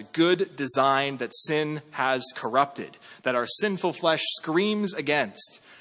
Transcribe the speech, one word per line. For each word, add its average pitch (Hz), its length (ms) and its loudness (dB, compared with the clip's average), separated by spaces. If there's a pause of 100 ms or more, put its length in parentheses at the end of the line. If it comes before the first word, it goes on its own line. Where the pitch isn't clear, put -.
(140)
good 175 420 2
design 139 640 2
that 117 180 -6
sin 151 460 -2 (100)
has 131 320 0 (120)
corrupted, 120 600 0 (260)
that 127 120 2
our 120 100 0
sinful 185 460 0
flesh 160 300 2 (160)
screams 202 560 0
against, 143 640 -2 (220)